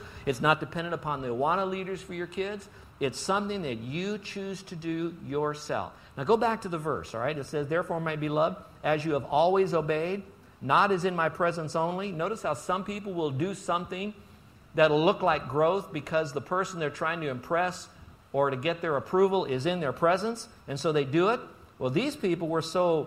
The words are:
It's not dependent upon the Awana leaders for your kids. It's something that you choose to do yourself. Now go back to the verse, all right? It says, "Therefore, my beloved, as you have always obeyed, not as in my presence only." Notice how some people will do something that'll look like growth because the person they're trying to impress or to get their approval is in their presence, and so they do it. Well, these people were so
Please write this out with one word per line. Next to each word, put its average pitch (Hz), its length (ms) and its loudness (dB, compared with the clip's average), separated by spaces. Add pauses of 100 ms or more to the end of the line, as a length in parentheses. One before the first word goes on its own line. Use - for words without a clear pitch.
(260)
It's 131 160 -2
not 151 180 4
dependent 170 320 -6
upon 147 300 -4
the 127 60 -6
Awana 151 380 2
leaders 190 360 -6
for - 100 -12
your 175 140 -6
kids. 196 420 -6 (320)
It's 135 180 -2
something 202 440 0
that 127 160 -4
you 175 400 -4
choose 196 460 -8
to 180 120 -12
do 165 380 -4 (120)
yourself. 147 680 -4 (260)
Now 139 60 -4
go 202 120 6
back 226 260 0
to 196 60 -8
the 170 80 -4
verse, 151 380 -4
all 113 80 -4
right? 156 160 -2
It 196 80 -6
says, 147 220 -4
"Therefore, 170 300 -2
my 160 180 -2
beloved, 151 400 0 (280)
as 151 220 2
you 156 80 0
have 135 100 0
always 175 480 4
obeyed, 160 500 0 (380)
not 165 320 6
as 180 140 2
in 180 100 0
my 160 140 2
presence 165 440 -2
only." 180 380 0
Notice 180 300 -4
how 160 100 -2
some 185 320 -2
people 202 300 -8
will 160 160 0
do 160 240 -2
something 180 580 -4 (640)
that'll 156 280 6
look 196 200 4
like 151 260 2
growth 160 440 2
because 156 400 -2
the 143 80 -4
person 180 380 -2
they're 151 120 -2
trying 165 300 -2
to 156 80 -2
impress 170 600 -2 (440)
or 139 180 4
to 131 60 -2
get 165 240 -2
their 160 160 0
approval 185 480 4
is 131 200 -2
in 175 160 0
their 139 120 0
presence, 190 540 2 (220)
and 135 100 -4
so 160 140 2
they 147 120 4
do 165 240 4
it. 233 120 2 (380)
Well, 131 120 0
these 240 240 2
people 170 340 0
were 160 140 0
so 165 440 2